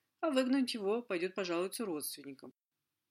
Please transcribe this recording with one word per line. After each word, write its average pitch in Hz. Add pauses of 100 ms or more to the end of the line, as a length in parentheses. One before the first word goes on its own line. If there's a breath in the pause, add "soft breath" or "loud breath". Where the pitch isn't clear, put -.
(220)
а 330
выгнать 262
его 220
пойдет 185
пожалуется 185
родственникам. 139 (580)